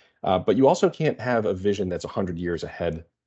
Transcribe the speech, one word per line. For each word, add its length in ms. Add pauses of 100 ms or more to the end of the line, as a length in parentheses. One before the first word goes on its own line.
(240)
Uh, 140
but 180
you 120
also 200
can't 320
have 280
a 60
vision 360
that's 160
a 40
hundred 280
years 260
ahead 400 (240)